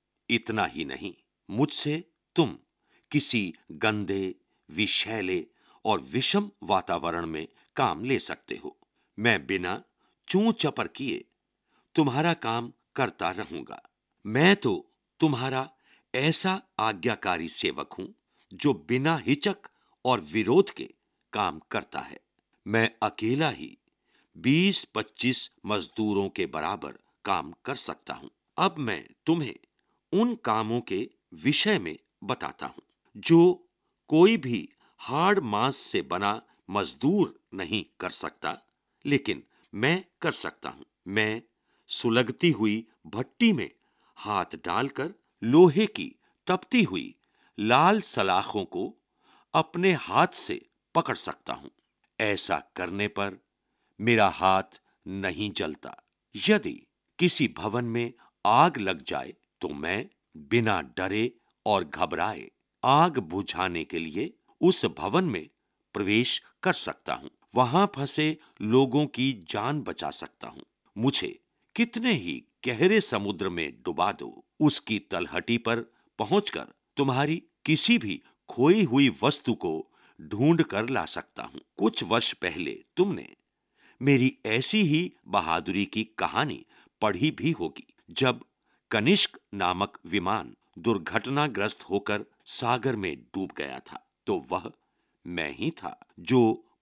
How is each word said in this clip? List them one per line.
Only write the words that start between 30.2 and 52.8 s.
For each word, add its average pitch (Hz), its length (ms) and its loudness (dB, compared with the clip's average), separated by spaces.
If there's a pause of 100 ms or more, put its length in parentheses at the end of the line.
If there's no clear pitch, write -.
कामों 110 460 -2
के 107 260 -4 (360)
विषय 151 360 4
में 82 180 -8 (260)
बताता 90 440 -8
हूं - 540 -20
जो 170 480 6 (400)
कोई 180 280 6
भी 120 300 -4 (340)
हाड़ 175 380 2
मांस 120 380 0
से - 240 -4
बना 98 400 -2 (280)
मजदूर 139 720 0 (140)
नहीं 95 300 -4 (160)
कर - 100 -4
सकता, - 480 -8 (480)
लेकिन 127 380 -2 (300)
मैं 147 300 0 (180)
कर - 100 -2
सकता - 380 -8
हूं। 65 140 -20 (240)
मैं 107 340 0 (480)
सुलगती 120 600 2
हुई 110 340 0 (220)
भट्टी 127 460 0
में 104 160 -4 (480)
हाथ 98 380 -2 (100)
डालकर 131 480 -2 (280)
लोहे 156 460 8
की - 260 -10 (340)
तपती 190 360 2
हुई 82 300 -4 (440)
लाल 139 440 4
सलाखों 98 640 0
को 90 280 -6 (600)
अपने 175 400 0
हाथ 131 420 2
से - 240 -6 (360)
पकड़ 165 200 0
सकता - 380 -8
हूं। - 160 -12 (500)
ऐसा 98 400 0 (160)
करने 92 340 -4